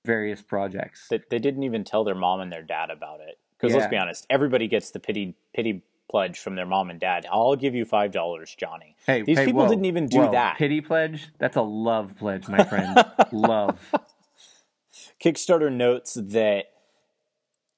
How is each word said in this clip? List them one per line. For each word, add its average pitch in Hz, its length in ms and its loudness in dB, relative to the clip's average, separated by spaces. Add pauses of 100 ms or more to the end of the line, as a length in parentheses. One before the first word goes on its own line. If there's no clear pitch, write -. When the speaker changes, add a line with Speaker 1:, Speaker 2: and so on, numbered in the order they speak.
Speaker 1:
various 107 360 -2
projects. 98 640 -6
Speaker 2:
They, - 220 -2
they 120 80 -2
didn't 135 240 -2
even 113 200 -4
tell 110 220 -2
their 101 100 -2
mom 92 260 0
and 90 120 -10
their 80 100 -12
dad 80 280 -8
about 78 300 -14
it. 78 180 -20 (200)
'Cause 117 140 0
let's 123 120 2
Speaker 1:
Yeah. 101 40 -2
Speaker 2:
be 107 80 -2
honest, 87 320 -4
everybody 131 400 2
gets 104 220 -2
the - 100 -12
pity, 98 340 -6 (220)
pity 110 260 -4 (280)
pledge 95 280 0
from 98 180 -10
their 90 100 -6
mom 92 240 -2
and 82 100 -12
dad. 90 320 -2
"I'll 120 240 4
give 127 180 -2
you 120 120 -2
five 104 260 0
dollars, 85 420 -6
Johnny." 82 420 -12 (100)
Speaker 1:
Hey, 127 160 2
Speaker 2:
These 147 160 2
Speaker 1:
hey, 135 80 4
Speaker 2:
people 123 160 4
Speaker 1:
whoa, - 80 6
Speaker 2:
didn't 196 160 2
even 170 200 0
do 127 120 2
Speaker 1:
whoa. 120 140 6
Speaker 2:
that. 117 260 2
Speaker 1:
Pity 151 240 0
pledge? 160 460 -2 (100)
That's 131 180 -2
a 131 60 2
love 110 560 -2
pledge, 98 300 -6
my 101 160 4
friend. 95 380 4 (160)
Speaker 2:
<laughs> - 140 4
Speaker 1:
Love. 110 480 0 (1400)
Speaker 2:
Kickstarter 156 540 2
notes 123 480 0
that 104 460 0 (1120)